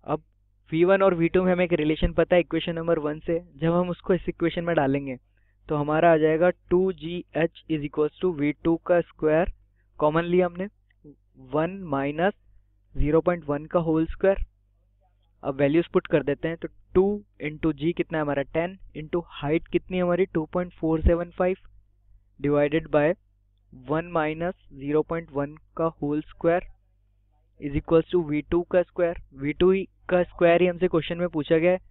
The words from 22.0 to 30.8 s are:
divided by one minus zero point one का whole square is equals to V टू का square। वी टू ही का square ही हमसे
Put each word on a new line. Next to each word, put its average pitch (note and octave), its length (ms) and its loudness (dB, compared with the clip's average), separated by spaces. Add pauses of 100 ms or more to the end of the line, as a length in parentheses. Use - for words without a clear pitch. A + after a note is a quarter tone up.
divided D3 500 2
by D3 160 4 (840)
one E3+ 220 -4
minus D#3+ 420 -2 (200)
zero C#3+ 300 0
point E3 280 -8
one C#3+ 240 -6 (200)
का E3 140 0 (120)
whole D3 260 -2
square E3+ 380 0 (960)
is C#3+ 160 -6
equals E3 360 2
to F3 140 2
V D3 160 -2
टू F3 280 0
का F3+ 120 2
square। F3 380 -4 (140)
वी C#3 200 -6
टू F3 160 4
ही F#3+ 140 2 (240)
का F3+ 160 2
square F3 380 4
ही F3+ 60 4
हमसे F3 200 -2